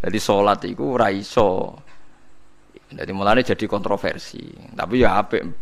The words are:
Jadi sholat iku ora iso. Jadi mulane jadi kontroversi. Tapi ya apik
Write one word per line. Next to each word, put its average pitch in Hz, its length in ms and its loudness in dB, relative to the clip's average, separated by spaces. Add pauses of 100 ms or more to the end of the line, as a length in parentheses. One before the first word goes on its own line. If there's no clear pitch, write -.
Jadi 95 160 -2
sholat 101 480 4
iku 139 240 -4
ora 117 160 2
iso. 98 720 0 (1120)
Jadi - 180 -10
mulane 98 300 4
jadi 110 240 0
kontroversi. 98 800 -4 (260)
Tapi 120 300 0
ya 98 180 6
apik 104 220 0 (200)